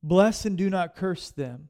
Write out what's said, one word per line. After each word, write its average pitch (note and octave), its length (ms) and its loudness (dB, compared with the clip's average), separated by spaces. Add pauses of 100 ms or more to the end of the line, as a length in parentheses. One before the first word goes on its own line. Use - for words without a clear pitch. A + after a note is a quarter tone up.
Bless F#3 420 4
and G3+ 120 -2
do F#3+ 140 0
not F3+ 260 -2
curse F#3 340 -6
them. C3+ 400 -10